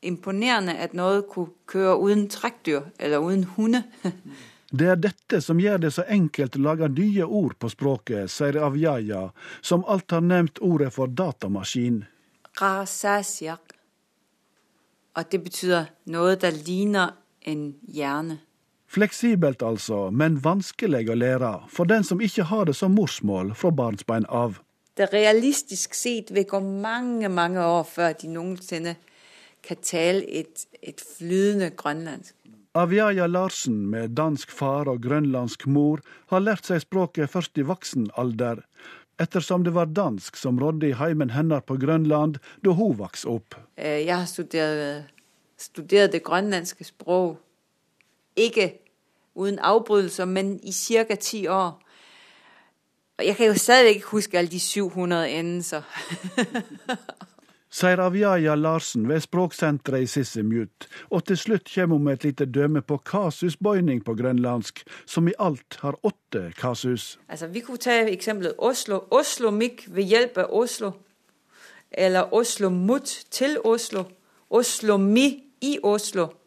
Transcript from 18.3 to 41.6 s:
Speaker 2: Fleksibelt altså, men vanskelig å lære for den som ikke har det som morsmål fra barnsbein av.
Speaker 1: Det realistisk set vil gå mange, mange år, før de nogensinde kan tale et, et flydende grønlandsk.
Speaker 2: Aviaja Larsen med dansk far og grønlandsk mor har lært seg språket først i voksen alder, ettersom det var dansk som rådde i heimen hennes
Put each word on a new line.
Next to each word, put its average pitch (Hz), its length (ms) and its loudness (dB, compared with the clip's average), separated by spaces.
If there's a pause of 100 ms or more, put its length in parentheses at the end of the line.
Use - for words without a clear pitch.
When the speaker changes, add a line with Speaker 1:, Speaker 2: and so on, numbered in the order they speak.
Speaker 2:
Fleksibelt 196 720 0
altså, 107 480 -2
men 147 320 2
vanskelig 160 680 0
å 113 40 0
lære 123 380 0 (180)
for 175 160 0
den 214 160 4
som 180 200 -2
ikke 185 280 0
har 214 160 0
det 135 80 0
som 190 200 2
morsmål 101 600 0
fra 180 160 2
barnsbein 113 560 -2
av. 120 320 -2 (400)
Speaker 1:
Det 196 140 2
realistisk 214 840 2
set 226 400 -4
vil 196 140 2
gå 196 100 -2
mange, 220 680 -4
mange 175 340 0
år, 170 240 2
før 165 320 -2
de 160 80 -12
nogensinde 170 680 -8 (680)
kan 165 140 -8
tale 175 460 0
et, - 380 -10 (160)
et - 200 -16
flydende 190 680 0
grønlandsk. 160 680 -8 (420)
Speaker 2:
Aviaja 190 500 4
Larsen 170 600 0
med 113 280 -4
dansk 151 360 -2
far 139 340 -2
og 123 140 -2
grønlandsk 127 640 0
mor 147 340 4 (280)
har 190 140 4
lært 208 260 -2
seg 175 140 0
språket 170 480 -2
først - 260 -4
i 143 80 0
voksen 135 440 -4 (120)
alder, 120 400 -2 (560)
ettersom 180 480 0
det 175 80 0
var 170 240 2
dansk 127 400 -4
som 123 240 0
rådde 151 300 0
i 120 80 -2
heimen 151 340 0
hennes 151 320 0